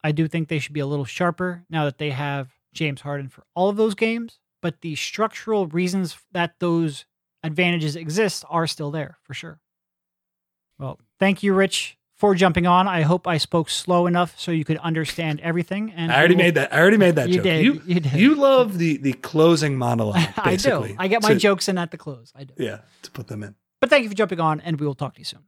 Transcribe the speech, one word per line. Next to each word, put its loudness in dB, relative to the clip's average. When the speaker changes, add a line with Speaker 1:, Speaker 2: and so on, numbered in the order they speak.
Speaker 1:
I 0
do 0
think -4
they -4
should -8
be -6
a -4
little -4
sharper -4
now -2
that -4
they -6
have -6
James -4
Harden -8
for -20
all 2
of -2
those 0
games. -4
But -6
the -8
structural -4
reasons -4
that -4
those -2
advantages -2
exist -4
are -2
still -6
there, -8
for -16
sure. -14
Well, -10
thank 0
you, 2
Rich, 0
for 4
jumping 2
on. 4
I 0
hope 2
I 0
spoke -2
slow 0
enough 0
so -6
you 0
could -2
understand -4
everything. -4
And -2
Speaker 2:
I 4
already 6
Speaker 1:
we 4
will 4
Speaker 2:
made 2
that. 0
I 2
already 6
made 6
that 0
Speaker 1:
You 2
Speaker 2:
joke. 0
Speaker 1:
did. 2
Speaker 2:
You, 2
Speaker 1:
You 0
did. -2
Speaker 2:
you 6
love 4
the, 0
the 0
closing 2
monologue, 0
Speaker 1:
<laughs> 0
I 0
do. 0
Speaker 2:
basically, -6
Speaker 1:
I -4
get 0
my 4
Speaker 2:
to 6
Speaker 1:
jokes 2
in -2
at -6
the -14
close. -18
I -20
do. -20
Speaker 2:
Yeah, -6
to -20
put -14
them -12
in. -16
Speaker 1:
But 0
thank 2
you -8
for -10
jumping -2
on, 0
and -6
we -4
will -4
talk -10
to -20
you -20
soon. -14